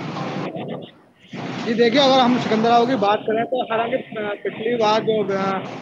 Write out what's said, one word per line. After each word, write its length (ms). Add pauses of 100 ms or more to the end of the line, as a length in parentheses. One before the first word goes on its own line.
(1600)
जी 100
देखिए, 260
अगर 180
हम 200
सिकंदर 300
राव 180
की 80
बात 280
करें 240
तो 160
हालांकि, 340
अ, 380 (100)
पिछली 320
बार 240
जो, 240
अ, 340 (240)